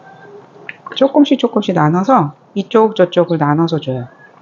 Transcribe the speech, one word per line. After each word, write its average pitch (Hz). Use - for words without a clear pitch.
조금씩 269
조금씩 208
나눠서 170
이쪽 220
저쪽을 175
나눠서 156
줘요. 127